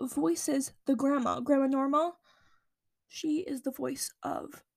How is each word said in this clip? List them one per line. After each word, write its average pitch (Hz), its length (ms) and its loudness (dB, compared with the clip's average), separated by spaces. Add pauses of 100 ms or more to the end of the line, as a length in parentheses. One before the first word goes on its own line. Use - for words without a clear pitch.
voices 285 720 0 (140)
the 277 100 4
grandma, 269 420 2
Grandma 269 300 4
Norma. 277 460 2 (920)
She 311 400 -2
is 269 160 -6
the 269 80 -2
voice 262 420 -4 (120)
of - 400 -8 (120)